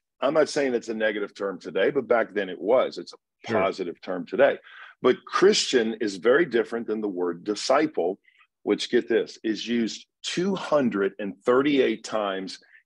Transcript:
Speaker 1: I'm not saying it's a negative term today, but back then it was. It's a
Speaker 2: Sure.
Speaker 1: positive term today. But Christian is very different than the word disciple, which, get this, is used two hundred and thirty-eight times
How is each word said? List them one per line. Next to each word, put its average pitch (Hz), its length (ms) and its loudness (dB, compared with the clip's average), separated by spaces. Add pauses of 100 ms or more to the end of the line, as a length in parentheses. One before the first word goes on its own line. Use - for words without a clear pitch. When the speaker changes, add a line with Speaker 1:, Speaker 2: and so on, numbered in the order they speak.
(200)
Speaker 1:
I'm 139 140 0
not 151 140 4
saying 139 260 -2
it's 110 140 -2
a 117 60 -6
negative 107 400 -4
term 98 240 -6
today, 95 320 0
but 135 160 -2
back 113 260 2
then 98 160 -2
it 85 120 -10
was. 92 360 0
It's 87 160 -14
a - 40 -20 (320)
Speaker 2:
Sure. 110 120 0
Speaker 1:
positive 92 400 -4
term 90 240 -6
today. 120 360 2 (400)
But 123 240 2
Christian 127 760 2
is 104 180 -2
very 139 260 4
different 120 420 -2
than 110 140 -4
the 104 80 -4
word 87 340 -4
disciple, 104 800 0 (420)
which, 101 260 0
get 117 200 2
this, 104 340 0
is 101 240 -4
used 117 400 -2 (160)
two - 320 -2
hundred 101 640 0
and 101 240 -8
thirty-eight 127 640 2
times 95 560 -4 (260)